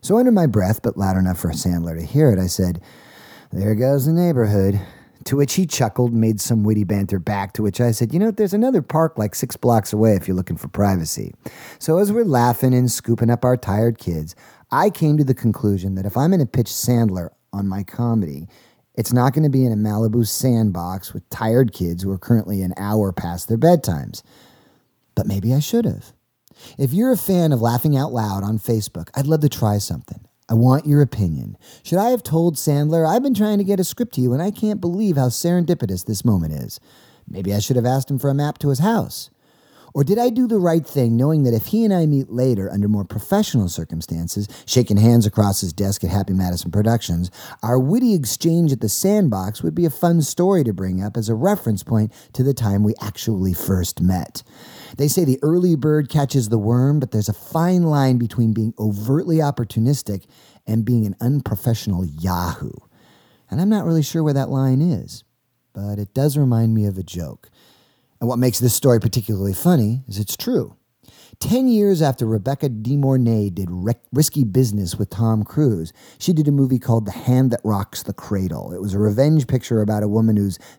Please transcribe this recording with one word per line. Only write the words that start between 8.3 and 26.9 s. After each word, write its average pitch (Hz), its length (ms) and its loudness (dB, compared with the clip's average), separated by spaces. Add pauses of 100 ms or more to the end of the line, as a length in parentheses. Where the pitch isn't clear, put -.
there's 202 240 0
another 226 260 2
park, 156 380 0
like, 104 160 -2
six - 200 -6
blocks 117 380 2
away 107 220 4
if 92 120 -2
you're 92 100 0
looking 90 200 -4
for - 120 -12
privacy." 87 680 -2 (440)
So 160 200 2
as 202 120 4
we're 233 140 2
laughing 127 480 4
and 127 180 2
scooping 117 400 0
up 120 140 0
our 127 120 2
tired 110 420 0
kids, 80 360 -6 (380)
I 156 160 2
came 151 300 2
to 147 60 4
the 131 100 2
conclusion 98 600 0
that 95 100 -4
if 101 100 -4
I'm 143 140 2
gonna 175 160 2
pitch 120 240 -2
Sandler 104 600 0 (220)
on 98 160 -4
my 98 140 -6
comedy, 95 680 -4 (460)
it's 113 180 -4
not 123 220 4
gonna 151 160 2
be 131 160 2
in 117 60 2
a 107 40 0
Malibu 107 500 0
sandbox 95 840 -2
with - 160 -14
tired 117 440 2
kids 87 300 -6
who 98 100 -4
are 95 60 -6
currently 101 440 0
an 90 160 -4
hour 101 340 0
past 87 360 -8
their 113 100 0
bedtimes. 117 640 2 (920)
But 101 120 -2
maybe 101 260 -2
I 135 60 2
should 226 260 -2
have. - 300 -6 (640)
If 135 160 -2